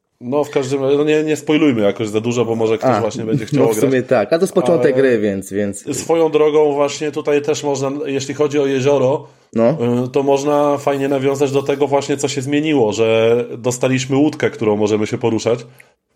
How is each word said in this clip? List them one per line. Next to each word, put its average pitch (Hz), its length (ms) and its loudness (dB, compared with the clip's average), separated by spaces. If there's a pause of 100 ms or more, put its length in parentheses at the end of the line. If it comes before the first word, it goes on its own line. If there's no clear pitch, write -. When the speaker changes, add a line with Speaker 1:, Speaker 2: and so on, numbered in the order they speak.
(200)
Speaker 1:
No, 131 240 -2
w - 60 -14
każdym 135 320 -2
razie, 135 160 2
no 147 60 2
nie, 151 180 2
nie 156 140 -2
spoilujmy 139 460 2
jakoś 101 260 0
za 107 120 -2
dużo, 120 240 0
bo 113 120 -2
może 113 220 0
ktoś 131 120 0
Speaker 2:
A, 107 100 2
Speaker 1:
właśnie 110 240 -4
będzie 110 200 -2
Speaker 2:
<laughs> - 80 -8
no, 139 120 2
Speaker 1:
chciał 113 100 2
Speaker 2:
w 107 60 -2
sumie - 100 2 (120)
Speaker 1:
grać. - 60 -6
Speaker 2:
tak, 110 240 2
a 165 60 2
to 170 60 2
jest 185 100 -6
początek 147 400 2
Speaker 1:
Ale 135 80 2
Speaker 2:
gry, 127 160 4
więc, 98 340 -2
więc 101 460 -4
Speaker 1:
swoją 165 320 0
drogą 151 420 2
właśnie 143 400 -2
tutaj 147 300 0
też 143 220 -2
można, 139 260 -2 (160)
jeśli 139 280 -4
chodzi 147 240 0
o 143 80 2
jezioro, 135 600 2 (260)
Speaker 2:
No. 117 260 2 (260)
Speaker 1:
y, 127 40 -6
to 135 140 -2
można 143 560 2
fajnie 139 300 -2
nawiązać 139 440 0
do 139 100 0
tego 139 240 0
właśnie, 139 300 0
co 135 120 -2
się 131 140 -4
zmieniło, 143 500 0
że 113 520 2 (140)
dostaliśmy 131 580 -2
łódkę, 147 340 0
którą 107 260 0
możemy 107 300 0
się 117 120 -6
poruszać 113 480 -2 (500)